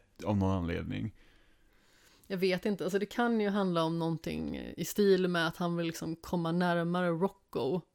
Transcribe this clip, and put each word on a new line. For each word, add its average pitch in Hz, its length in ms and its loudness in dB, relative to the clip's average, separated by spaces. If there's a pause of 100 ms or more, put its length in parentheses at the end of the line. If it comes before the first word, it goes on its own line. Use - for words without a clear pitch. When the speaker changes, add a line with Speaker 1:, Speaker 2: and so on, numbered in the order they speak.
(260)
Speaker 1:
av 104 120 0
någon 95 140 4
anledning. 90 640 -4 (1120)
Speaker 2:
Jag 196 100 -4
vet 180 280 2
inte, 202 180 0
alltså 185 160 0
det 202 60 -4
kan 233 360 0
ju 202 80 2
handla 190 340 2
om 165 160 0
någonting 160 580 -4 (200)
i 175 80 -4
stil 190 420 4
med 170 200 2
att 160 100 -6
han 170 200 -2
vill 170 100 -2
liksom 165 280 -6
komma 165 360 -2
närmare 175 580 2
Rocco 165 720 -2 (140)